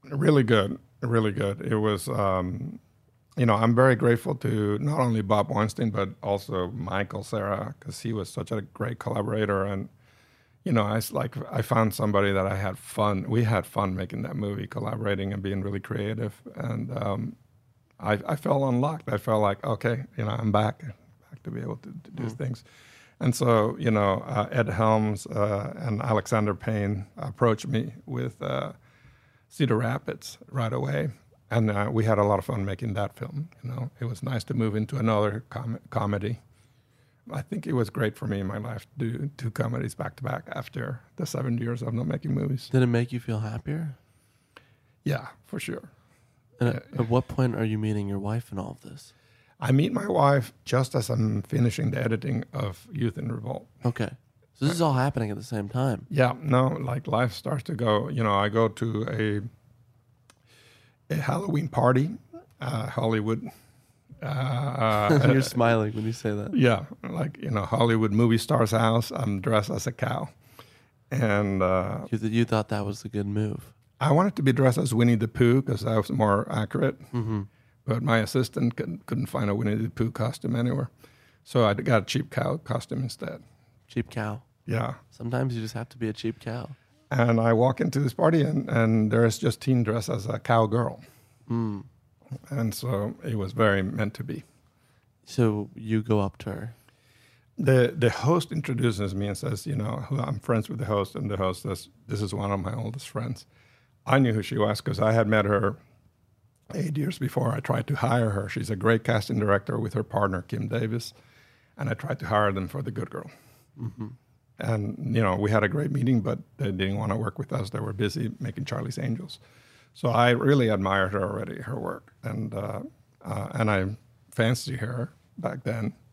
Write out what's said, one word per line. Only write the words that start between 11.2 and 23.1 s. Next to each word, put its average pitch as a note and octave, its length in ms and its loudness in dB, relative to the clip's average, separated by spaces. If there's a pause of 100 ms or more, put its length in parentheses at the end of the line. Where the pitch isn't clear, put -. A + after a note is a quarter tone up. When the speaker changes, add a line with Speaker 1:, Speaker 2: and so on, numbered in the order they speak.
Speaker 1:
I B2 100 0
found A2 320 4
somebody G2+ 380 2
that G2 160 2
I G2 80 -2
had G2 240 -4
fun, G#2 500 -2
we A#2 140 2
had G#2+ 240 2
fun G2 260 -2
making F#2 300 -6
that - 120 -8
movie, G2+ 300 -4
collaborating G#2+ 680 -4
and G2 120 -6
being G2 180 -2
really G2 180 -4
creative. G#2+ 600 -6 (140)
And, - 420 -6
um, G2+ 380 -4 (640)
I, - 140 2 (140)
I D#3+ 80 0
felt C#3 280 2
unlocked. C3+ 500 0
I - 40 0
felt A2 240 2
like, G2+ 220 2
"Okay, A#2+ 420 -2 (120)
you A2+ 60 -4
know, G#2+ 80 -2
I'm A2 220 0
back, G#2+ 260 2 (500)
back - 140 -20
to - 80 -10
be A#2 80 -8
able A#2 180 -6
to, - 120 -18 (160)
to - 60 -20
do C3+ 120 -8
Speaker 2:
Mm. A#2 140 -6
Speaker 1:
things." B2+ 260 -6 (560)